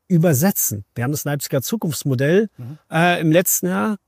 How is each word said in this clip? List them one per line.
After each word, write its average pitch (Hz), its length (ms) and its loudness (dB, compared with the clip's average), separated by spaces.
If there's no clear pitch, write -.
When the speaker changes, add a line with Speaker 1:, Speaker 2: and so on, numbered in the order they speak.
Speaker 1:
übersetzen. 160 840 2
Wir 117 100 -4
haben 139 100 -2
das 147 100 -6
Leipziger 143 400 -2
Zukunftsmodell, 160 840 0
Speaker 2:
Mhm. 127 180 -14
Speaker 1:
äh, 175 280 2
im 160 120 2
letzten 185 380 2
Jahr 202 280 -2